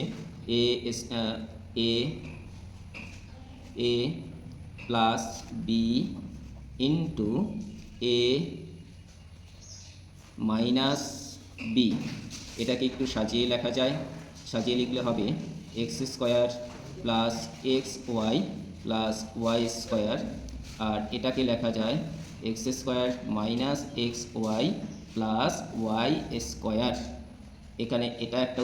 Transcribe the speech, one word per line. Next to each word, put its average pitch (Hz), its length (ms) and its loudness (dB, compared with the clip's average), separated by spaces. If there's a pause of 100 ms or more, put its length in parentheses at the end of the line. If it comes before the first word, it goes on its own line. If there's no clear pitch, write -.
(600)
এ - 20 6 (280)
এস-, - 160 -4 (120)
আহ, 113 180 0 (540)
এ, 117 40 4 (2000)
এ 120 40 4 (920)
প্লাস 117 360 4 (460)
বি 113 160 4 (1040)
into 147 420 2 (880)
A - 20 6 (2250)
মাইনাস 123 540 4 (720)
বি। 120 140 8 (760)
এটাকে 123 280 2
একটু 135 140 -2 (100)
সাজিয়ে 113 380 4
লেখা 120 260 2
যায়, 135 160 6 (560)
সাজিয়ে 117 300 2
লিখলে 123 280 2
হবে 110 180 2 (560)
এক্স 117 140 -2 (160)
স্কয়ার 120 360 6 (540)
প্লাস 113 320 2 (420)
এক্স 131 160 0 (180)
ওয়াই 113 260 2 (480)
প্লাস 110 300 2 (260)
ওয়াই 117 200 4 (200)
স্কয়ার, 110 380 2 (680)
আর 107 100 2 (180)
এটাকে 127 240 2 (100)
লেখা 117 280 2
যায় 113 180 4 (520)
এক্স 113 160 -2 (140)
স্কয়ার 123 300 2 (300)
মাইনাস 123 420 2 (240)
এক্স 120 160 0 (180)
ওয়াই 110 260 4 (500)
প্লাস 113 380 2 (280)
ওয়াই 113 300 4 (380)
স্কয়ার। 110 460 2 (880)
এখানে 120 220 2 (180)
এটা 120 220 0
একটা - 180 0